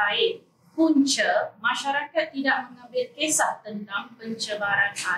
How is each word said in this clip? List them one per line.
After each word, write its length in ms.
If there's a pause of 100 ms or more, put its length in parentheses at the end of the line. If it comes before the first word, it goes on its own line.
air, 320 (320)
punca 880
masyarakat 720
tidak 240 (100)
mengambil 460
kisah 480
tentang 560
pencemaran 760 (260)